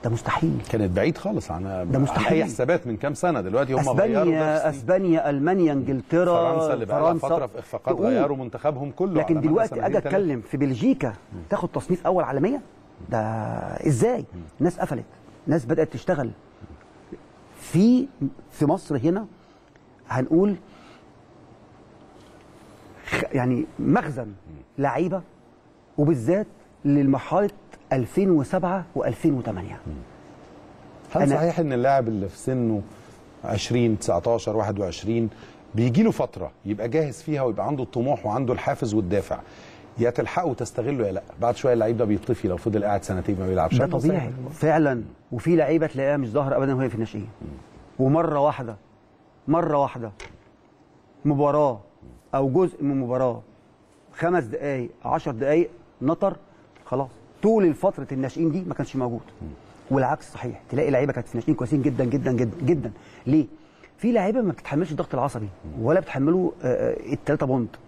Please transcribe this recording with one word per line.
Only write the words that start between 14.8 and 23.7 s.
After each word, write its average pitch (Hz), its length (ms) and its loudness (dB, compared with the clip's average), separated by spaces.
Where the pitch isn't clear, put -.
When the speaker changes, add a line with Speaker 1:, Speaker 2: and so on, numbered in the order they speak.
Speaker 1:
قفلت، 135 240 -4
ناس 147 200 2
بدأت 160 260 0
تشتغل. 139 380 -4
في، 240 460 4
في - 160 0
مصر 156 300 0
هنا 175 300 0
هنقول 165 480 2
خ-، - 240 -4
يعني 123 320 2